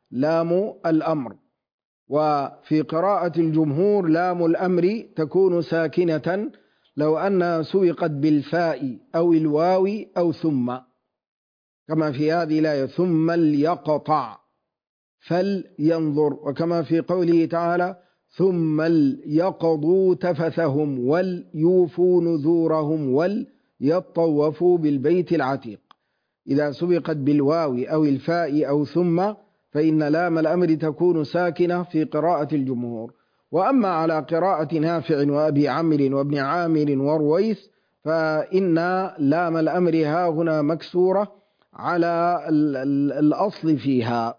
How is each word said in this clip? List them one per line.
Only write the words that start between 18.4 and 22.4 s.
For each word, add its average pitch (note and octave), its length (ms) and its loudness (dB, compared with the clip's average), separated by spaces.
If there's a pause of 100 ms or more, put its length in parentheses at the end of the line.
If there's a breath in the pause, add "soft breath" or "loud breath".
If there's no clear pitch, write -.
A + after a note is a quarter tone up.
ليقضوا E3 1300 0
تفثهم D3+ 920 -2
وليوفوا F3+ 1120 2
نذورهم D#3 920 0